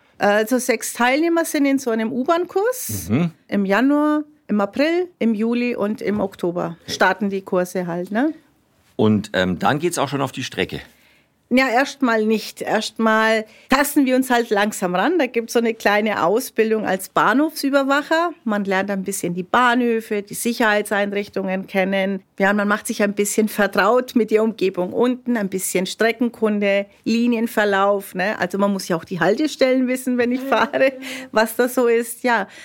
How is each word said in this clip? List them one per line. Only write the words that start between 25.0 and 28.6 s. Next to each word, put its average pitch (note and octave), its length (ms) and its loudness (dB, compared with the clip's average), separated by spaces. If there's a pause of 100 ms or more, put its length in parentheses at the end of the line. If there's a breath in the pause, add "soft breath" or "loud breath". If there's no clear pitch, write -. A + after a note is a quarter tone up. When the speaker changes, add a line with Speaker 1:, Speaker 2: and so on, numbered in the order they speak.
Speaker 1:
ein G3+ 120 -2
bisschen F#3 380 -4
Streckenkunde, G#3+ 1000 0 (180 soft breath)
Linienverlauf, G#3+ 1120 0
ne? F#3+ 240 -2
Also F#3 200 -2
man G3+ 140 2